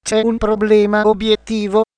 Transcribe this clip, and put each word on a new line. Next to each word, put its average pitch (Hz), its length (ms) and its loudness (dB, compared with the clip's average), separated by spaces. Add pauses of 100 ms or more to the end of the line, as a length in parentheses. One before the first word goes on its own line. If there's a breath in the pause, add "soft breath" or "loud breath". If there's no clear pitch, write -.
C'è 220 220 -2
un 226 160 -2
problema 208 680 2
obiettivo 214 720 -2 (160)